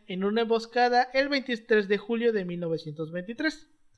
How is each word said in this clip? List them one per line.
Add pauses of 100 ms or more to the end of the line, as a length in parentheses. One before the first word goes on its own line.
en
una
emboscada (100)
el
veintitrés
de
julio
de
mil
novecientos
veintitrés. (300)